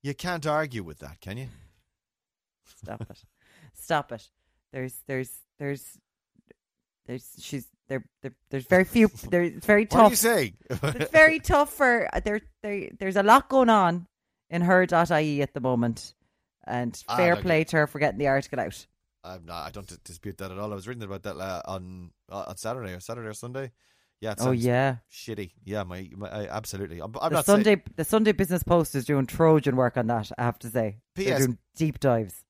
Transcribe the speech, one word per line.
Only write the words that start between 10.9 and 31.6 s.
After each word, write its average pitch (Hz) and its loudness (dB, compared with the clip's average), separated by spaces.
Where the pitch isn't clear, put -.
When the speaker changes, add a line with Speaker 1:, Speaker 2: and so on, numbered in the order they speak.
Speaker 2:
very 320 8
tough 294 2
for, 240 2
uh, - -4
there, 214 -4
there, 202 -8
there's 190 -4
a 196 2
lot 240 6
going 262 4
on 180 4
in 170 -2
her 185 6
dot 170 2
I 156 4
E 143 -2
at 135 -4
the 135 -8
moment. 120 -2
And 120 -6
Speaker 1:
Ah, - -4
Speaker 2:
fair 175 4
Speaker 1:
look, - -8
Speaker 2:
play 165 2
to - -2
her 151 2
for - -12
getting 127 0
the 143 0
article 135 0
out. 95 -8
Speaker 1:
I'm 90 -18
not, 82 -10
I - -12
don't 101 -16
d-, 87 -18
dispute 92 -14
that 95 -10
at 92 -12
all. 107 -6
I 104 -8
was 95 -14
reading 120 -12
about 98 -12
that, 98 -10
uh, 92 -8
on, 92 -12
uh, 98 -10
on 92 -14
Saturday 113 -8
or 90 -14
Saturday 117 -12
or 107 -12
Sunday. 123 -12
Yeah, 107 -6
it - -10
Speaker 2:
Oh, 123 -2
Speaker 1:
sounds 127 0
Speaker 2:
yeah. 127 2
Speaker 1:
shitty. 101 -12
Yeah, 101 -6
my, 90 -12
my, 98 -12
I, 104 -10
absolutely. 95 -10
I'm, 101 -10
I'm 160 -2
Speaker 2:
The - 0
Speaker 1:
not 156 0
saying 208 6
Speaker 2:
Sunday, 208 4
the 160 -6
Sunday 220 4
Business 180 0
Post 170 2
is 131 -2
doing 139 0
Trojan 156 4
work 127 2
on 117 -2
that, 113 -2
I 120 -2
have 120 -2
to 120 -10
say. 110 -2
They're 190 -4
Speaker 1:
P 202 0
S, 143 2
Speaker 2:
doing 123 0